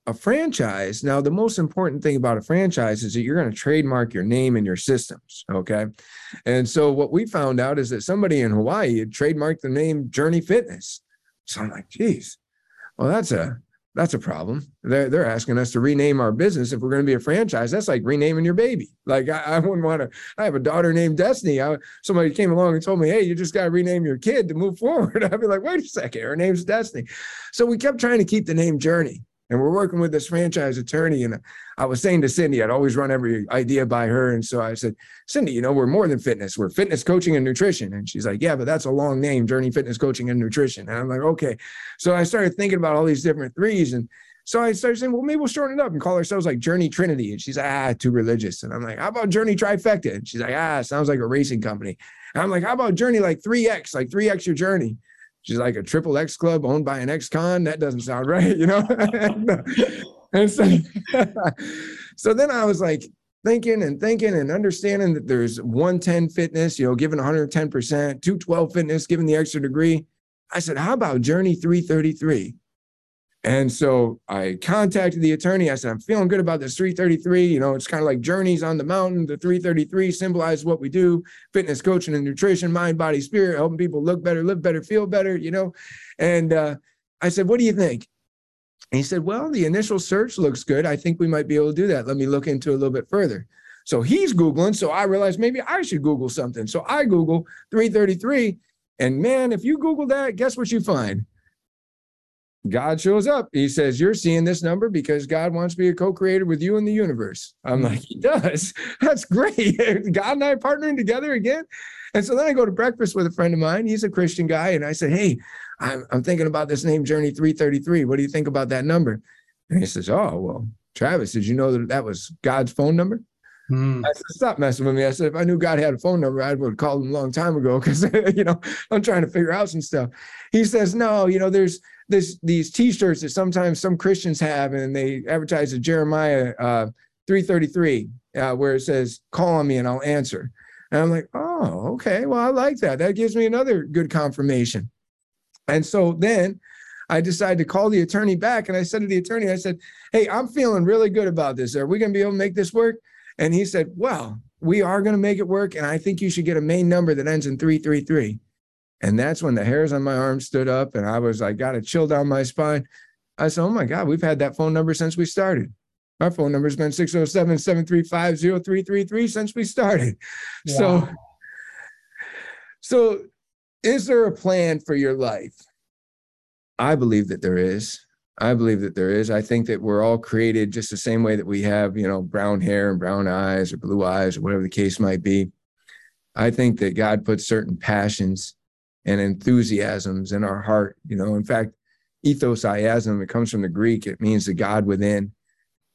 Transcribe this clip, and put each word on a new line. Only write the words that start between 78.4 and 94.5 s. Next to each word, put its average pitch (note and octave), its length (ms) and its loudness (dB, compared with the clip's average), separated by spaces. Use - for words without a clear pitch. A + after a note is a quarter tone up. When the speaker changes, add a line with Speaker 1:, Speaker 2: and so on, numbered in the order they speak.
Speaker 1:
on D#3+ 140 -2
the D3 80 -2
mountain, F3+ 400 0
the D3 140 -6
three F3+ 200 2
thirty-three F3+ 540 0
symbolizes E3+ 540 -2
what E3 120 2
we C#3 120 -6
do, F3 340 2
fitness F3+ 260 0
coaching F3 340 0
and C#3+ 80 0
nutrition, F3 480 0
mind, E3+ 280 0
body, D#3 220 0
spirit, F3+ 360 0
helping D#3+ 220 0
people D3+ 260 -2
look F3 180 0
better, E3+ 220 0
live F3+ 160 0
better, D#3+ 220 0
feel G#3 240 0
better," F#3+ 320 0
you D#3+ 120 -6
know? F#3 220 -2
And, E3 340 2
uh, D3+ 240 0
I F3 80 2
said, F3+ 180 2
"What A#3+ 100 4
do B3 60 4
you A3 80 4
think?" D#3+ 340 0
And B2+ 60 2
he C#3 40 2
said, D#3+ 220 -2
"Well, A#3+ 260 -4
the A3 140 0
initial G3+ 340 0
search G#3 380 -2
looks C#3+ 260 0
good. D3 220 0
I D3 120 -2
think E3 220 -2
we E3+ 80 0
might D3+ 220 0
be D3+ 80 0
able D3+ 120 4
to D3+ 60 -2
do F3+ 120 0
that. C3+ 200 0
Let C#3 120 -2
me C3+ 80 0
look C#3 200 0
into C#3 260 -2
it - 20 2
a - 20 2
little C3+ 140 0
bit C3 180 -4
further." D3 380 0
So A#2+ 160 0
he's C#4 320 2
Googling. E3+ 420 4